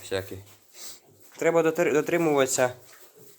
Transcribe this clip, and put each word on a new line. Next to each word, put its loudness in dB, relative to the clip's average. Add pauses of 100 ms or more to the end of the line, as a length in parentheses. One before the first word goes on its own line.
всякі. -8 (960)
Треба 2
дотр-, 0
дотримуватися 2 (680)